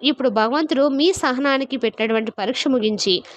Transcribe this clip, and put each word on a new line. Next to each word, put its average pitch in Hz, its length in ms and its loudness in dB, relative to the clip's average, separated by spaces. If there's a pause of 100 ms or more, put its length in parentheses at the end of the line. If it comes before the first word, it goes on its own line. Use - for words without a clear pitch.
ఇప్పుడు 254 260 2
భగవంతుడు 269 580 2
మీ 294 260 2
సహనానికి 269 640 -2
పెట్టినటువంటి 220 540 -2
పరీక్ష 220 360 -4
ముగించి 214 560 0 (140)